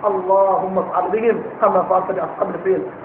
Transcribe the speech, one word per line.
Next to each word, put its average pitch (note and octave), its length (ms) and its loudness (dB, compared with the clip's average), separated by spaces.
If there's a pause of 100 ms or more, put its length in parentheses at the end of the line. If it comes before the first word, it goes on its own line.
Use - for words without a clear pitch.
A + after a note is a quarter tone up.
اللهم F#3+ 720 2
افعل - 320 -2
بهم A3 320 2 (180)
كما F#3+ 220 4
فعلت F#3 300 0
بأصحاب F#3 420 -4
الفيل F#3 280 0 (220)